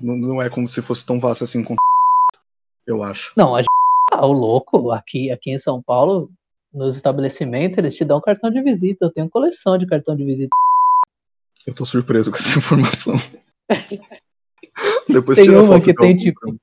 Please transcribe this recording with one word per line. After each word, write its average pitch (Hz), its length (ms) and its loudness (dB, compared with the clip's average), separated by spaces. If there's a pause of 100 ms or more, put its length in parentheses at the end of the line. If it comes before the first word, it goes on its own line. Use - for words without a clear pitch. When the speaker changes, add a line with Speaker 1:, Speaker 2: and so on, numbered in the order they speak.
Speaker 1:
Não, 120 140 -6
não 127 260 -4
é 123 80 -4
como 123 160 -6
se 120 160 -8
fosse - 240 -8
tão 123 140 -4
fácil 123 240 -4
assim 117 180 -6
com 117 140 -8 (1080)
eu 110 180 -4
acho. - 320 -10
Speaker 2:
Não, 147 180 4
a 120 60 2
gente, - 80 -2 (440)
ah, - 140 0
o 139 60 2
louco, 120 580 0
aqui, 127 400 -6
aqui 123 220 -10
em 135 60 -6
São 127 220 -6
Paulo, 143 480 -2 (460)
nos 135 220 -6
estabelecimentos, 139 800 -4
eles 156 160 -4
te - 100 -6
dão 147 160 0
cartão 208 300 -2
de 247 100 -4
visita. 196 460 -2
Eu 165 60 -4
tenho 160 180 -6
coleção 247 480 -2
de 185 80 -4
cartão 156 300 -4
de 143 80 -6
visita. 135 260 -4 (1120)
Speaker 1:
Eu 123 80 -10
tô 131 120 -10
surpreso 117 480 0
com - 40 -10
essa - 220 -2
informação. 127 560 0 (540)
Speaker 2:
<laughs> - 1400 -8
Speaker 1:
Depois 131 280 2
Speaker 2:
Tem 208 80 10
Speaker 1:
tira 196 140 10
a 208 40 10
Speaker 2:
uma 202 120 8
Speaker 1:
foto 175 100 6
Speaker 2:
que 185 100 4
Speaker 1:
pra - 100 4
Speaker 2:
tem, 180 100 6
Speaker 1:
eu 180 40 2
Speaker 2:
tipo, 180 220 -2
Speaker 1:
comprar. 220 220 -10